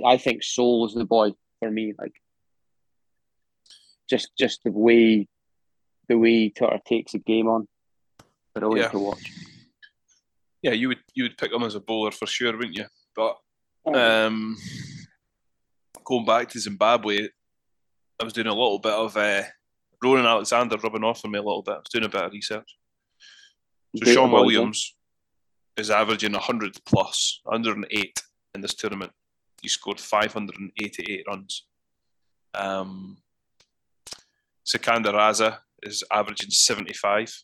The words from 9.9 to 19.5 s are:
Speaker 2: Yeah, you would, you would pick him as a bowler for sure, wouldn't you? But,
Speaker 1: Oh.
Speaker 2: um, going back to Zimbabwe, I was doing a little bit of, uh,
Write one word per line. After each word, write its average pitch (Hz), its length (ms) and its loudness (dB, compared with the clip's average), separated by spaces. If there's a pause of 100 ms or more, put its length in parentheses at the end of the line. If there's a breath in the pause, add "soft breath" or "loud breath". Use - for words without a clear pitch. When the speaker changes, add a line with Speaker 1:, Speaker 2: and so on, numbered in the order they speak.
Speaker 2:
Yeah, 139 120 2
you 120 160 0
would, 123 100 -4 (140)
you 127 100 -4
would 117 140 -6
pick 104 140 -4
him 120 120 -2
as 107 120 -4
a 104 40 -8
bowler 107 320 -2
for - 160 -8
sure, 117 280 -2
wouldn't 107 220 -8
you? 113 80 -8 (300)
But, 110 220 -2 (480)
Speaker 1:
Oh. 113 420 4
Speaker 2:
um, 110 300 -4 (1500 loud breath)
going 123 220 0
back 117 240 2
to 117 100 -10
Zimbabwe, 104 680 0 (920)
I 113 40 -4
was 113 100 -8
doing 113 140 -4
a 107 60 -2
little 107 260 2
bit 107 140 0
of, 107 240 -2
uh, 101 260 0 (600)